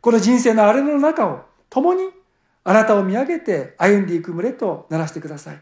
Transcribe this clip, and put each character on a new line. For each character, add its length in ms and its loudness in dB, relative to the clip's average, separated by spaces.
こ 120 2
の 60 4
人 200 2
生 160 2
の 100 4
荒 100 4
れ 80 0
野 100 -2
の 60 0
中 280 0
を 180 -8
共 260 0
に 160 -4
あ 100 0
な 100 6
た 120 2
を 80 0
見 100 -2
上 100 -2
げ 160 -6
て 380 -6
歩 240 4
ん 40 -4
で 80 -4
い 80 -4
く 100 -12
群 120 -6
れ 80 -4
と 380 -6
な 80 -4
ら 80 -4
し 60 -12
て 80 -12
く 80 -14
だ 100 -14
さ 140 -16
い。 100 -20